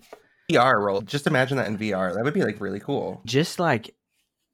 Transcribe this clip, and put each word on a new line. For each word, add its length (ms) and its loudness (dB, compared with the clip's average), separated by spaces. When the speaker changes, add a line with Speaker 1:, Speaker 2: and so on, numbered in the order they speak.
Speaker 1:
V 80 4
R 240 6
role. 200 0
Just 260 -6
imagine 300 2
that 100 0
in 80 -4
V 160 -2
R. 220 0
That 100 -2
would 120 -2
be, 80 2
like, 180 -2
really 180 -6
cool. 460 -6
Speaker 2:
Just, 340 0
like, 360 0